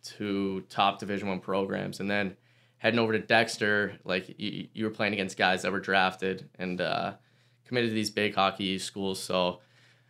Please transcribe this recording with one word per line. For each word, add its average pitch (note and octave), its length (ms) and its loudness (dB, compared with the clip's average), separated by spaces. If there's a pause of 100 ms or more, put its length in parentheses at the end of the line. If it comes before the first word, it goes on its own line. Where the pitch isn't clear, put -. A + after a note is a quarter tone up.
to G2 640 -4
top G2 300 2
Division G2+ 300 -4
One F#2 120 -2
programs. G2 600 -4
And G2 100 -4
then G2+ 260 -2 (420)
heading A2+ 200 2
over A2+ 140 2
to G#2+ 60 2
Dexter, G#2 840 2
like, F#2 240 -2
y-, - 100 -14
y-, G2 360 -8
you A2 100 -4
were A2 60 0
playing G#2+ 220 0
against F#2+ 240 -2
guys F#2 260 4
that F#2+ 100 0
were G2 80 0
drafted F#2+ 680 2 (100)
and, F2+ 220 -4
uh, F2+ 340 -2 (500)
committed A#2+ 260 0
to A2 40 -4
these G#2+ 160 0
big G#2 240 0
hockey F#2+ 440 2
schools. F#2+ 420 -4
So, F#2 400 0 (480)